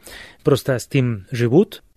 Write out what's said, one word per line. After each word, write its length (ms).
просто 340
с 100
этим 440
живут. 500